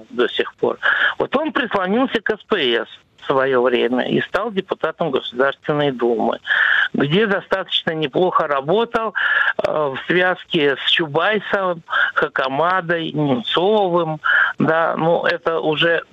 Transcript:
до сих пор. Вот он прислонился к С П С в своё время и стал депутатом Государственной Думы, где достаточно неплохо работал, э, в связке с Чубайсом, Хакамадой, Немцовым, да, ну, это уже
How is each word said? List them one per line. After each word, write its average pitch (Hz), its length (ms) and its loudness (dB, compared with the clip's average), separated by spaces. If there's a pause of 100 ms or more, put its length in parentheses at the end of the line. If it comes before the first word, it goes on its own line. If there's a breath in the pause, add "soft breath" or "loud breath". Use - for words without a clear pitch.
до 120 180 0
сих - 280 -4
пор. - 220 -2 (400 loud breath)
Вот - 180 -2
он 311 160 0
прислонился 214 720 0
к - 100 -4
С 208 120 -4
П 214 140 -2
С 117 300 2 (340)
в - 40 -20
своё 131 360 2
время 120 460 2
и - 140 0
стал 208 300 -4
депутатом 170 600 -4
Государственной 139 800 0
Думы, 120 480 0 (540 loud breath)
где 165 320 2
достаточно 190 640 -4
неплохо 165 560 0
работал, 208 640 0 (440 loud breath)
э, - 140 -2
в 143 260 -2 (100)
связке 175 720 0
с - 140 -4
Чубайсом, 180 920 0 (320 loud breath)
Хакамадой, 160 1000 0
Немцовым, 160 1080 0 (380 loud breath)
да, 160 360 2
ну, 165 300 2
это 165 340 0
уже 156 540 0